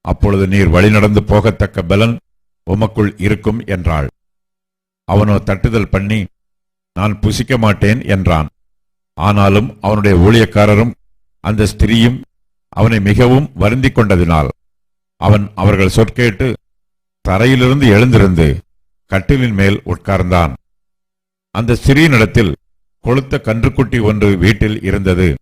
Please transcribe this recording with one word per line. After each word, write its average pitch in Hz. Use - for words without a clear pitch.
அப்பொழுது 98
நீர் 95
வழி 90
நடந்து 104
போகத்தக்க 104
பலன் 101
உமக்குள் 107
இருக்கும்" 104
என்றாள். 80
அவனோ 104
தட்டுதல் 104
பண்ணி, 101
"நான் 104
புசிக்க 127
மாட்டேன்" 107
என்றான். 87
ஆனாலும் 101
அவனுடைய 101
ஊழியக்காரரும் 104
அந்த 104
ஸ்திரீயும் 117
அவனை 113
மிகவும் 123
வருந்திக் 123
கொண்டதினால், 87
அவன் 101
அவர்கள் 95
சொற்கேட்டு 117
தரையிலிருந்து 127
எழுந்திருந்து 98
கட்டிலின் 123
மேல் 98
உட்கார்ந்தான். 90
அந்த 117
ஸ்திரீயினிடத்தில் 123
கொழுத்த 135
கன்றுக்குட்டி 117
ஒன்று 104
வீட்டில் 104
இருந்தது. 92